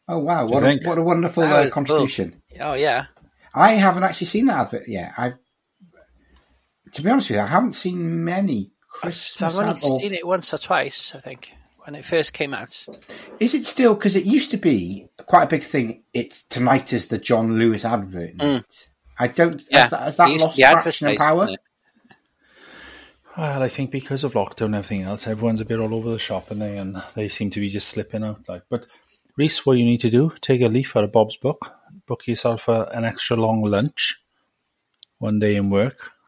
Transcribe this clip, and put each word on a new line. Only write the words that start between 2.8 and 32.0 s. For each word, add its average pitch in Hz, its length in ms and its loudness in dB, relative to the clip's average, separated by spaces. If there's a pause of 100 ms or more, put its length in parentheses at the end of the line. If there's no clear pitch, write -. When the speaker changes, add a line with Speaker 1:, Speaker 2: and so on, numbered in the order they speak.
Speaker 1:
I 185 160 8
haven't 190 320 4
actually 185 240 -2
seen 226 200 0
that 185 200 2
advert - 200 -10
yet. 92 300 -8
I've, 123 200 -4 (1600)
to - 80 -10
be 170 80 0
honest 247 200 2
with 104 80 0
you, 104 60 0
I 101 40 -4
haven't 190 240 2
seen 170 520 -4
many 170 480 -2 (160)
Christmas - 540 -10
Speaker 3:
I've 165 160 -2
only 190 140 0
Speaker 1:
ad- 165 60 -4
or 131 220 2
Speaker 3:
seen 202 140 -6
it 170 140 -8
once 175 260 -2
or 156 60 -6
twice, - 560 -4
I 139 60 -18
think, - 320 -18 (320)
when 147 100 -16
it 147 100 -16
first 160 280 0
came 139 200 -6
out. - 320 -12 (540)
Speaker 1:
Is 233 160 2
it 247 100 -2
still? 233 300 4
'Cause 202 200 0
it 180 100 2
used 254 260 2
to 226 60 -4
be 98 500 0 (180)
quite 170 180 4
a - 40 -2
big 151 160 -2
thing. 117 400 -6 (100)
It's, - 360 -8
"Tonight 127 440 0
is 113 140 -4
the 113 100 -4
John 113 400 2
Lewis 110 260 2
advert 92 520 -6
night." 139 280 0
Speaker 3:
Mm. - 220 -20 (320)
Speaker 1:
I 123 100 0
don't, 165 340 0 (100)
Speaker 3:
Yeah. 139 100 8
Speaker 1:
has 120 80 6
that, - 120 -2
has 143 160 -6
that 170 120 8
Speaker 3:
It 143 40 2
used 156 100 4
to 156 60 4
Speaker 1:
lost - 80 -6
Speaker 3:
be 135 60 6
Speaker 1:
traction 160 440 6
and 104 80 2
Speaker 3:
advertised, 107 40 -4 (100)
Speaker 1:
power? 170 180 2
Speaker 3:
didn't 190 80 -6
it? - 600 -20 (1200)
Speaker 2:
Well, 139 260 -4
I 123 60 0
think 139 220 -6
because 135 320 -6
of 135 100 -4
lockdown 110 340 -2
and 107 80 -2
everything 101 280 -4
else, 101 240 -8
everyone's 110 320 -2
a 110 60 -6
bit 113 140 -4
all 110 140 -2
over 113 160 -4
the 113 100 -4
shop, - 320 -8
and 104 100 -8
they, 104 160 -8
and 95 240 -10 (140)
they 107 120 -4
seem 101 240 -6
to 104 80 -8
be 101 100 -2
just 98 200 -6
slipping 107 340 -8
out. 107 240 -8
Like, 90 220 -14
but 120 160 -6 (500)
Reese, 151 300 0
what 131 120 4
you 120 60 4
need 117 180 4
to 120 80 2
do: 135 300 4
take 127 220 2
a 123 80 4
leaf 127 260 0
out 107 80 4
of 101 80 -2
Bob's 110 240 2
book, - 400 -6 (320)